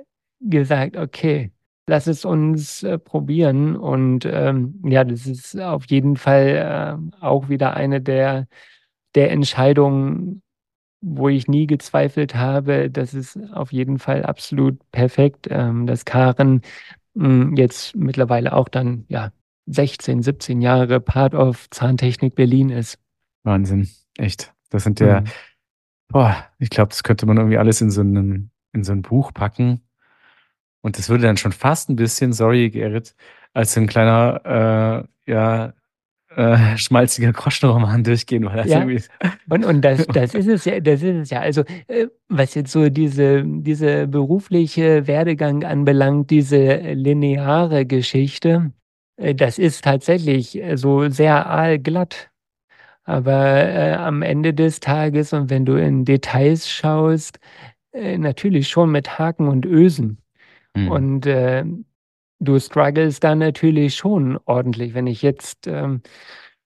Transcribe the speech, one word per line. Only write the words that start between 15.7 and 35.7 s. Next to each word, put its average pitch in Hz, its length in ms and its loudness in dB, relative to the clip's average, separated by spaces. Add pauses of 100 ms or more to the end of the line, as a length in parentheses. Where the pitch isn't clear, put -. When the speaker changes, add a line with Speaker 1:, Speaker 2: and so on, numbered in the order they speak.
Speaker 1:
dass 120 180 -4
Karin, 127 560 2 (540)
mm, 139 400 2
jetzt - 400 0
mittlerweile 123 580 -2
auch - 160 0
dann, 123 400 -4
ja, 107 220 -6 (360)
sechzehn, 135 560 -2
siebzehn 127 380 -4
Jahre 123 400 2
Part 139 340 0
of 131 360 0
Zahntechnik 127 640 -2
Berlin 131 360 2
ist. 120 260 -8 (460)
Speaker 2:
Wahnsinn, 98 440 0 (300)
echt. - 360 -6 (160)
Das 104 140 -4
sind 104 160 -2
ja, 104 220 4
Speaker 1:
Mhm. 104 40 -6 (840)
Speaker 2:
boah, 120 260 2 (240)
ich 123 100 -4
glaub, 107 200 0
das - 140 -10
könnte 110 220 0
man 107 120 4
irgendwie 110 200 2
alles 110 240 2
in 107 100 2
so 104 100 0
einem, 98 480 -2 (240)
in 101 100 -4
so 92 100 -4
ein 98 80 -2
Buch 131 320 -2
packen. 123 480 -2 (1000)
Und 107 160 -6
das 95 120 -6
würde 120 140 2
dann 107 140 4
schon 101 140 -4
fast - 380 -2
ein 139 60 -2
bisschen, 117 380 0
sorry, 117 360 2
Gerrit, 110 460 -6 (380)
als 113 200 -2
so 113 80 0
ein 107 60 2
kleiner, 113 1200 2 (180)
äh, 120 60 -6
ja, 113 420 -2 (560)